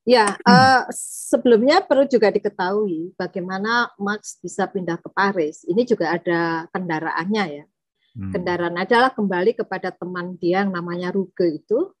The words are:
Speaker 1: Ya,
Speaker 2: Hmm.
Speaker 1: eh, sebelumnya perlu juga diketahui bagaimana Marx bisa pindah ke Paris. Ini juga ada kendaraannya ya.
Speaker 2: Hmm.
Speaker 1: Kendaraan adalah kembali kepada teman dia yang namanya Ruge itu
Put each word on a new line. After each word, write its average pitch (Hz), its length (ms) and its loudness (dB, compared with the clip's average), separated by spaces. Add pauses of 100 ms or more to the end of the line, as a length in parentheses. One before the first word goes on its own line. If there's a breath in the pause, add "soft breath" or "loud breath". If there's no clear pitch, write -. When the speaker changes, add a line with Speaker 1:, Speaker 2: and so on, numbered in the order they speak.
Speaker 1:
Ya, 226 240 4 (160)
Speaker 2:
Hmm. 240 80 4
Speaker 1:
eh, 254 340 8 (460)
sebelumnya 247 560 4
perlu 277 240 2
juga 214 240 4
diketahui 190 800 -4
bagaimana 190 800 -4 (100)
Marx 208 400 -6
bisa 185 240 -4
pindah 170 320 -6
ke - 140 -16
Paris. 185 560 -2
Ini 202 180 2
juga 175 300 0
ada 170 560 -2
kendaraannya 175 800 -4
ya. 147 140 -14 (520)
Speaker 2:
Hmm. 135 160 -8
Speaker 1:
Kendaraan 175 480 -4
adalah 240 320 2
kembali 190 400 0
kepada 185 400 -8
teman 180 460 -10
dia 185 260 0
yang 196 80 -4
namanya 175 400 -6
Ruge 175 480 -2
itu 285 380 -2